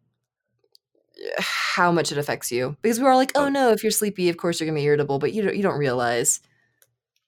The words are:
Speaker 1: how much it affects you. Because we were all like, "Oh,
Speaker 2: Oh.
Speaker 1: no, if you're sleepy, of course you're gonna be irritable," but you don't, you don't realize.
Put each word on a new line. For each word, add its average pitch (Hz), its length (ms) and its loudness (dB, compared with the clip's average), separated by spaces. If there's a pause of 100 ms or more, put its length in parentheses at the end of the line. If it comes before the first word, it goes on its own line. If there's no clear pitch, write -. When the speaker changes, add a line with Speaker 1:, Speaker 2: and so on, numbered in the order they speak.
(1400)
Speaker 1:
how - 540 0
much 160 200 0
it 143 60 -4
affects 139 340 -6
you. 127 300 -4
Because 226 160 0
we 262 60 -2
were 269 60 6
all 254 80 6
like, 262 180 0
"Oh, 285 100 2
Speaker 2:
Oh. - 20 0
Speaker 1:
no, 269 240 2
if 214 120 0
you're 214 80 2
sleepy, 196 360 0
of 170 80 0
course 170 240 -2
you're 156 60 -4
gonna 156 140 -2
be 143 40 -2
irritable," 143 340 2
but 139 140 0
you 214 100 -2
don't, 190 140 0
you 202 60 -2
don't 151 160 0
realize. 123 600 0 (880)